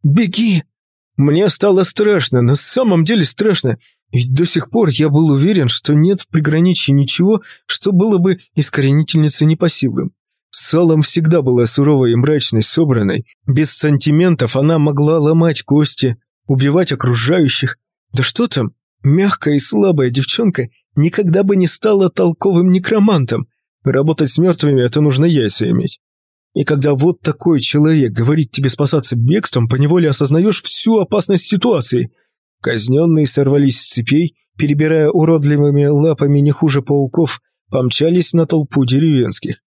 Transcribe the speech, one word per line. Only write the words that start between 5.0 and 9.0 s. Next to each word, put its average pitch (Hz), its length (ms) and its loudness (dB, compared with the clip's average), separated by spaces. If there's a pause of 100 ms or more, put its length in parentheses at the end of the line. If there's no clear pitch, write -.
был 151 220 2
уверен, 151 360 2
что - 260 -2
нет 180 280 2
в - 60 -10
приграничье 160 680 0
ничего, 175 480 0 (240)
что - 260 -4
было 196 280 2
бы 185 200 0 (160)
искоренительнице 147 920 0